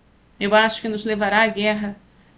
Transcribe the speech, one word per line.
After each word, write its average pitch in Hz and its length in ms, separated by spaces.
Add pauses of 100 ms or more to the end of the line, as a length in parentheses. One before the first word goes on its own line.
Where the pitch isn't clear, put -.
(400)
Eu 202 160
acho 220 260
que 226 80
nos 214 160
levará 208 380
à 226 40
guerra. 208 480 (420)